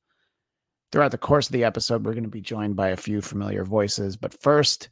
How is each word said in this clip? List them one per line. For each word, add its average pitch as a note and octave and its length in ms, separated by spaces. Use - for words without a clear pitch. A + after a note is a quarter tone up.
Throughout C#3+ 180
the A#2+ 80
course D3 300
of - 40
the A#2+ 120
episode, A2+ 420
we're A2 80
gonna A2+ 140
be G#2+ 120
joined G#2 360
by F#2+ 140
a F#2 60
few G#2 240
familiar G2 440
voices, G2+ 520
but - 240
first D3 520